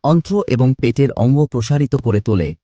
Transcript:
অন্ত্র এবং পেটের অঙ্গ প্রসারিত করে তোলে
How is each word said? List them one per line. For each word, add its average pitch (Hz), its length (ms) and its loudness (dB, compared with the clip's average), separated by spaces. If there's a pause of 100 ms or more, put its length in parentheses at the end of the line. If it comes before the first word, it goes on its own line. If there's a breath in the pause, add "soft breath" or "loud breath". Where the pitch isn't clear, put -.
অন্ত্র 160 280 2 (160)
এবং 127 200 2 (100)
পেটের 127 340 0
অঙ্গ 127 340 2
প্রসারিত 139 500 -2
করে 113 240 0
তোলে 95 280 -2 (160)